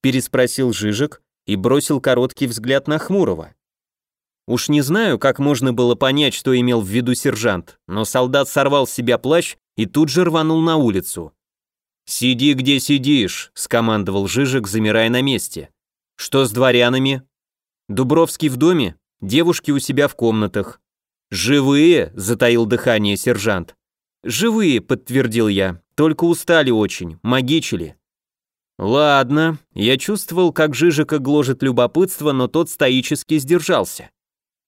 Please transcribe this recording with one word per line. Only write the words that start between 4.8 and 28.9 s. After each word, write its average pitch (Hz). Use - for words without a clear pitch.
знаю, 160
как 135
можно 135
было 120
понять, 131
что 131
имел 123
в 95
виду 120
сержант, 107
но 104
солдат 127
сорвал 139
с -
себя 120
плащ -
и 110
тут 147
же 160
рванул 160
на 160
улицу. 92
«Сиди, 127
где 135
сидишь», 135
скомандовал 101
Жижик, 127
замирая 110
на 123
месте. 120
«Что -
с 120
дворянами?» 127
«Дубровский 147
в 127
доме, 147
девушки 156
у 143
себя 139
в -
комнатах». 107
«Живые?» 139
затаил 117
дыхание 107
сержант. 101
«Живые», 165
подтвердил 117
я, 95
«только 156
устали 165
очень, 95
магичили». 123
«Ладно», 143